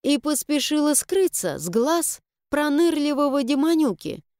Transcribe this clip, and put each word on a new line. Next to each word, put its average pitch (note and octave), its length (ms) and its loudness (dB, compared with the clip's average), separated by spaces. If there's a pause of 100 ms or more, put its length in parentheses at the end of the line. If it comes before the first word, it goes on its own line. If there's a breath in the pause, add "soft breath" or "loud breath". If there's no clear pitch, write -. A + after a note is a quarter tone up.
и C#4+ 140 2
поспешила D4 760 0
скрыться E4+ 640 -2
с D#3+ 100 -8
глаз C#4+ 520 0 (280)
пронырливого D4 920 0
демонюки, C#4+ 800 0 (160)